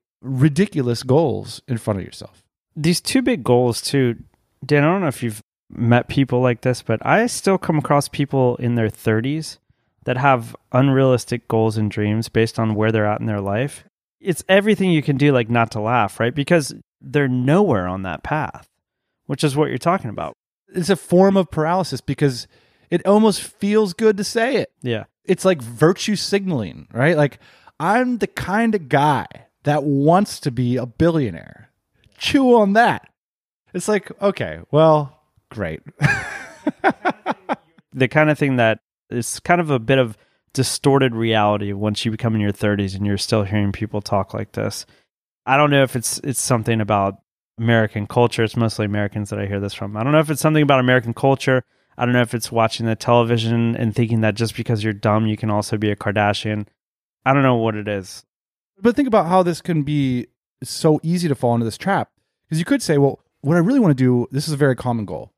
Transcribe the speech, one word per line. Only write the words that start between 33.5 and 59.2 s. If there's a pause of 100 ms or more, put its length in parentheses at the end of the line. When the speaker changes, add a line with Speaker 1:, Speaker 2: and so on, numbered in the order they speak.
Speaker 1:
It's
like, (120)
okay, (100)
well, (300)
great. (180)
<laughs> (1000)
Speaker 2:
The
kind
of
thing
that (320)
is
kind
of
a
bit
of (360)
distorted
reality
once
you
become
in
your
thirties
and
you're
still
hearing
people
talk
like
this. (600)
I
don't
know
if
it's,
it's
something
about (360)
American
culture.
It's
mostly
Americans
that
I
hear
this
from.
I
don't
know
if
it's
something
about
American
culture. (320)
I
don't
know
if
it's
watching
the
television
and
thinking
that
just
because
you're
dumb,
you
can
also
be
a
Kardashian. (600)
I
don't
know
what
it
is. (560)
Speaker 1:
But
think
about